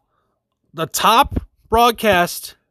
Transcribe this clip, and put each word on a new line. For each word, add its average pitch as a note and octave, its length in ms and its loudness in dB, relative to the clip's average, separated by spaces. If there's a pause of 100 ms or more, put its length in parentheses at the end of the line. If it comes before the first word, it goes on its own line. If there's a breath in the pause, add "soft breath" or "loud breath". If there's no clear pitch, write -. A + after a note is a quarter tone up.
(720)
the D#3+ 140 -8
top - 560 0 (260)
broadcast A3 920 0 (140)